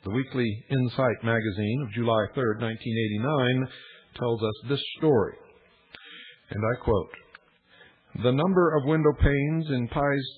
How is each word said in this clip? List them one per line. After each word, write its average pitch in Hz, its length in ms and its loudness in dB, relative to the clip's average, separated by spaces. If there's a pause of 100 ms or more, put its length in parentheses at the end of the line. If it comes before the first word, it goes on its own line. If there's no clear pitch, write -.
The 98 60 -6
weekly 127 360 -2 (220)
Insight 127 540 0
magazine 110 600 0
of 107 80 -8
July 113 420 0
third, 113 280 -2
nineteen 113 340 -4
eighty-nine, 123 720 0 (500)
tells 117 240 -2
us 110 280 -4
this 139 140 -2 (160)
story, 127 340 4 (1160)
and 101 120 -6
I 117 200 -2
quote, 101 280 0 (1120)
"The 123 80 4
number 170 440 4
of 139 100 2
window 151 340 4
panes 147 500 2
in 123 200 0
Pei's 143 380 0 (100)